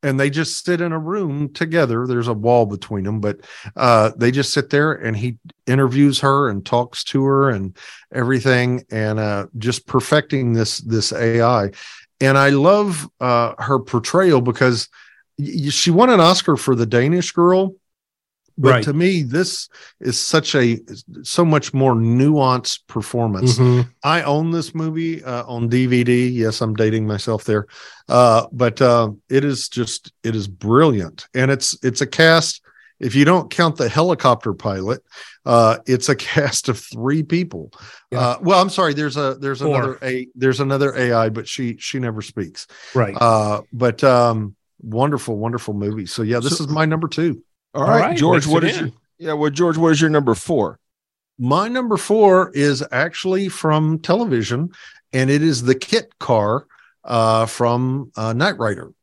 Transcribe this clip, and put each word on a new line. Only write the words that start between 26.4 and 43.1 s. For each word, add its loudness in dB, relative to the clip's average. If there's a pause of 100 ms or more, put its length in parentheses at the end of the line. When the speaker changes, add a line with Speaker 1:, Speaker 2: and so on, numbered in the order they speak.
Speaker 1:
I'm -2
dating 0
myself -4
there. -2 (420)
Uh, 6
but, 0
uh, 4 (180)
it 0
is -6
just, -8 (100)
it -4
is -4
brilliant. 0
And 0
it's, -4
it's -2
a -2
cast, 2 (380)
if -2
you 6
don't 2
count 2
the -2
helicopter 0
pilot, -6 (420)
uh, 4
it's -2
a 2
<laughs> -12
cast -2
of -4
three -4
people. -6 (400)
Speaker 2:
Yeah. -4
Speaker 1:
Uh, -2
well, 4
I'm 0
sorry. -2
There's -6
a, -4
there's -8
Speaker 2:
Four. -2
Speaker 1:
another -4
A, -6
there's 0
another 0
A 0
I, 2
but -8
she, -8
she -10
never -6
speaks. -12 (260)
Speaker 2:
Right. 0